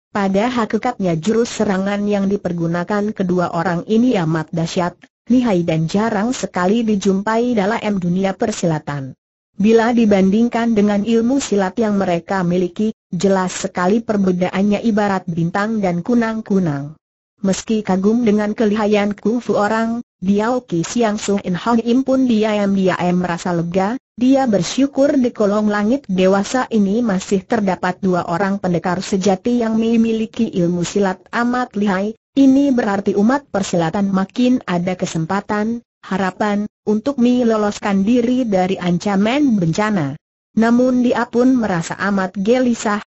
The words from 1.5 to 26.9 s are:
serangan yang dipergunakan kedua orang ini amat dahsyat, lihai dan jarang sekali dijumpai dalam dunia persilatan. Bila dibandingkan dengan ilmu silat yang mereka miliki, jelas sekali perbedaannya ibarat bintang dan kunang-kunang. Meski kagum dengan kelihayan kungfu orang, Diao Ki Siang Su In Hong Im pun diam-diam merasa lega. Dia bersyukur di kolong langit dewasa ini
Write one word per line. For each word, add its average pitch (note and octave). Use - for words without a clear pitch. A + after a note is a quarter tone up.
serangan G#3
yang G3+
dipergunakan F3
kedua F3+
orang E3+
ini A#3
amat D#3+
dahsyat, E3+
lihai A3+
dan D#3+
jarang A3
sekali G#3
dijumpai G#3+
dalam G3+
dunia F#3
persilatan. D#3
Bila A3+
dibandingkan A3+
dengan G#3
ilmu A#3
silat G3+
yang G#3
mereka F#3+
miliki, F3+
jelas F#3
sekali F#3
perbedaannya G3
ibarat G3+
bintang G3+
dan F3
kunang-kunang. F#3+
Meski G#3
kagum G#3
dengan G#3
kelihayan G#3
kungfu G#3
orang, A3+
Diao G#3+
Ki E3+
Siang G#3+
Su G3+
In F3
Hong A#3
Im A#3+
pun C4
diam-diam G3
merasa F3
lega. F#3
Dia C4
bersyukur C4+
di B3
kolong G#3+
langit G#3
dewasa G3
ini G#3+